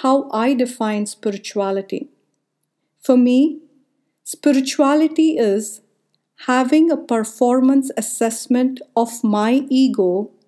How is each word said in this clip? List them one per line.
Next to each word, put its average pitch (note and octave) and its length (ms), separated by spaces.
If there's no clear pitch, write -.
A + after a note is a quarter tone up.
how C4+ 280
I A#3 240
define A3 520
spirituality. G3 1000
For B3+ 160
me, B3+ 420
spirituality D4+ 1120
is G#3+ 460
having C4 440
a C#4 60
performance B3+ 1000
assessment B3 840
of A#3 260
my A3 460
ego G#3+ 640